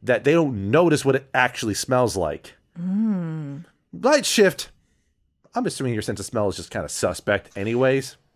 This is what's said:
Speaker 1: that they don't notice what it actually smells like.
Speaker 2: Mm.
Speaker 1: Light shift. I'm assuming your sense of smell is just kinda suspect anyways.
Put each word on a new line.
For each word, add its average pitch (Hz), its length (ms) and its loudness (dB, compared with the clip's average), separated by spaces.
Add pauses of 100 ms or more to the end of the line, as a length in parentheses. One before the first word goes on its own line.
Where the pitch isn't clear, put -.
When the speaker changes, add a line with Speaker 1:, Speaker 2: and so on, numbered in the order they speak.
Speaker 1:
that 117 200 0
they 139 100 4
don't 127 360 0
notice 156 340 4
what 135 120 4
it 135 180 -4
actually 123 400 0
smells 123 420 0
like. 78 380 -4 (260)
Speaker 2:
Mm. 170 840 -4 (300)
Speaker 1:
Light 254 320 2
shift. - 440 2 (840)
I'm 247 100 -2
assuming 135 280 -2
your 107 100 -2
sense 104 160 -6
of 98 80 -8
smell 107 220 0
is 90 80 -6
just 87 120 -12
kinda 87 200 -6
suspect - 680 -4
anyways. 131 600 0 (180)